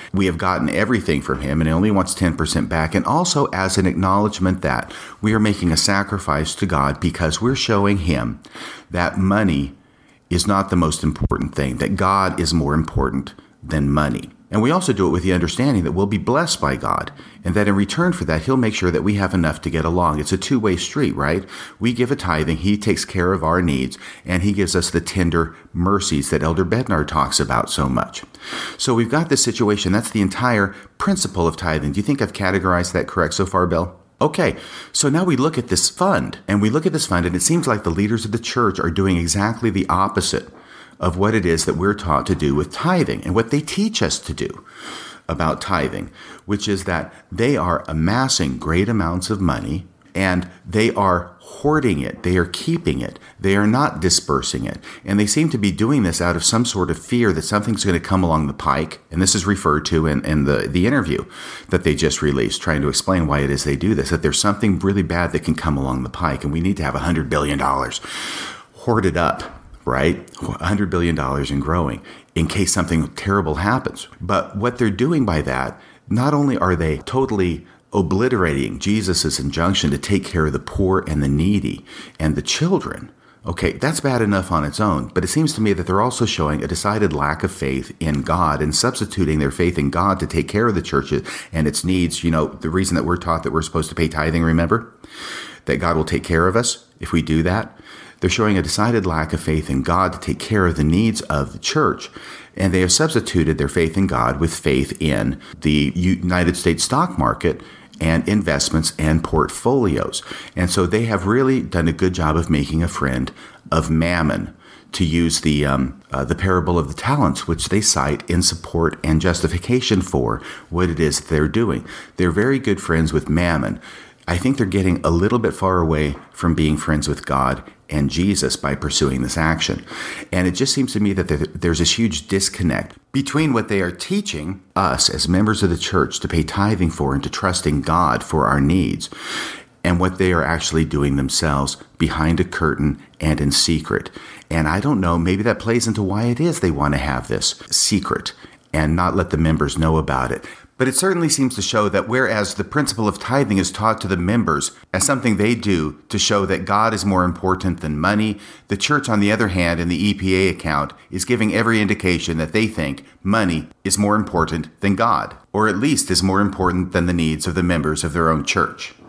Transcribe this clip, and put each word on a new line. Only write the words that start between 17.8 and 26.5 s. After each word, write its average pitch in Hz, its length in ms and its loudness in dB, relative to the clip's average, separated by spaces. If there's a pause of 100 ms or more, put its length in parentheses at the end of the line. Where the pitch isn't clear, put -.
for 175 140 -4
that, - 160 0
He'll 131 140 2
make 113 180 2
sure 90 180 0
that 80 100 0
we 104 120 2
have 98 200 -2
enough 80 280 0
to 87 80 -4
get 85 140 0
along. 82 360 0
It's 73 100 -4
a 95 80 0
two-way 107 380 0
street, - 400 -2
right? 160 280 0 (360)
We 117 120 0
give 123 200 0
a 147 40 -2
tithing, 80 420 0
He 101 200 2
takes 104 260 0
care 90 280 0
of 90 100 -2
our 80 180 2
needs, 67 380 0 (260)
and 90 200 -2
He 101 80 2
gives 95 240 0
us 87 140 0
the 85 100 0
tender 82 560 0 (160)
mercies 90 580 0
that 73 140 0
Elder 82 200 0